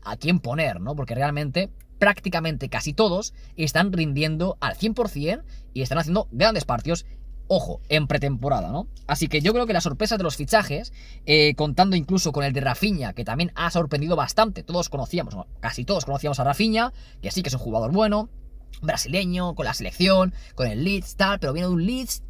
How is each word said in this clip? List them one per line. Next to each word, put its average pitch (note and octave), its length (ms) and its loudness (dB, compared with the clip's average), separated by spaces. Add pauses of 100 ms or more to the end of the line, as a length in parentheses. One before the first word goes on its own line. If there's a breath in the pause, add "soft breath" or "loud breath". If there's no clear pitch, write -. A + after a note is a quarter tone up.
¿A G#2+ 140 -8
quién E3 220 4
poner, A#2+ 440 -2
no? C3 120 -4
Porque B2 200 -4
realmente D3 560 -2 (280)
prácticamente E3 680 0
casi C3+ 240 -4
todos G3+ 400 2 (240 soft breath)
están D#3+ 340 2
rindiendo D#3 680 0
al C3 160 -2
cien A3 160 0
por A3 160 0
cien D#3 360 -2 (280 soft breath)
y C3 80 -4
están C3 180 0
haciendo E3+ 320 0
grandes G3 360 2
partidos, C#3+ 400 -2 (400 soft breath)
ojo, F3 420 0
en D3+ 180 2
pretemporada, C3+ 640 0
¿no? D#3+ 180 -4 (180)
Así D3 220 0
que D3+ 120 2
yo F#3 120 4
creo A#3+ 140 2
que A3+ 60 0
las E3 120 2
sorpresas G3+ 340 -2
de F#3 60 -2
los D3+ 120 -2
fichajes, D#3+ 560 0 (340 loud breath)
eh, D3+ 300 6
contando F3 400 4
incluso E3+ 360 2
con C#3+ 120 0
el C#3 80 0
de C3+ 80 -2
Rafinha, C3 520 0
que A#2 120 -6
también D3+ 300 -2
ha E3 160 -2
sorprendido D#3 460 0
bastante, F#3 460 2
todos E3+ 260 -2
conocíamos, C#3+ 460 -4
¿no? F#2 120 -10 (140)
Casi A#2+ 240 -6
todos F3+ 200 0
conocíamos C#3 360 -2
a B2 40 2
Rafinha, A3 480 2 (280 soft breath)
que - 100 -6
sí F#3 120 -4
que - 60 -2
es C3 60 0
un B2+ 60 -2
jugador A2+ 320 0
bueno, G#3+ 360 2 (540)
brasileño, F3 720 0
con C#3 120 -4
la A2+ 80 -2
selección, F#3 600 4 (200 loud breath)
con B2+ 120 0
el A2+ 180 -2
Leeds, F#3+ 320 -2
tal, G3 220 2
pero C#3+ 140 -2
viene F3 160 -2
de F3+ 60 2
un E3+ 120 2
Leeds, B3 440 -4